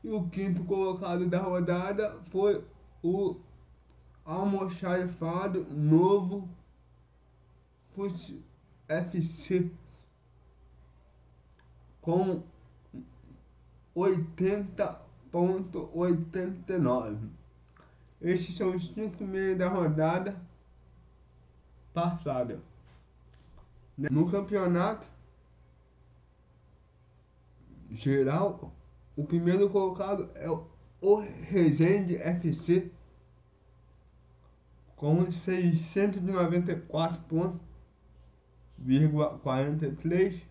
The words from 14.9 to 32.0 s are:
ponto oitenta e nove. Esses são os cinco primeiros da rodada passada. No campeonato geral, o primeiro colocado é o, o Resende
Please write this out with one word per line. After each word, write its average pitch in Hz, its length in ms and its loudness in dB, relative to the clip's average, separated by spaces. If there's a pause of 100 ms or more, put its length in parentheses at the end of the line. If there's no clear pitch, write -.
ponto 180 640 0
oitenta 180 800 -2
e 180 40 0
nove. 113 520 0 (920)
Esses 175 360 -2
são 185 180 0
os 175 140 -4
cinco 214 280 -8
primeiros 190 420 -2
da 180 100 2
rodada 180 680 0 (1600)
passada. 147 680 -4 (1400)
No 147 320 2
campeonato 196 800 0 (2750)
geral, 139 840 0 (420)
o 147 80 -4
primeiro 175 460 2
colocado 196 640 -2
é - 160 -8
o, 165 160 -4 (340)
o 208 200 6
Resende 175 960 4